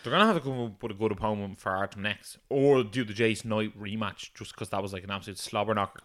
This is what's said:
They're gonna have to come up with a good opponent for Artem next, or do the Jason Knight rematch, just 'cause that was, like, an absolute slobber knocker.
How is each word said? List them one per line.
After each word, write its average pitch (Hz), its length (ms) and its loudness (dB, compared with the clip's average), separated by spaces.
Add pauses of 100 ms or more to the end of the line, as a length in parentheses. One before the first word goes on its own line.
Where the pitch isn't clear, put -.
They're 117 100 -6
gonna 196 140 6
have 220 100 4
to 156 60 0
come 131 180 -4
up 113 220 -8
with 113 100 -4
a - 40 -10
good 107 160 2
opponent 101 480 -2
for 101 100 -4
Artem 98 320 -2
next, - 360 -6 (120)
or 139 320 6
do 113 220 -2
the 107 100 -8
Jason 113 360 2
Knight 107 300 0
rematch, 104 540 -6
just - 220 -14
'cause - 140 -8
that 98 120 0
was, 98 100 -6
like, 92 120 -8
an 98 80 -10
absolute 95 260 -6
slobber 107 340 0
knocker. 101 320 0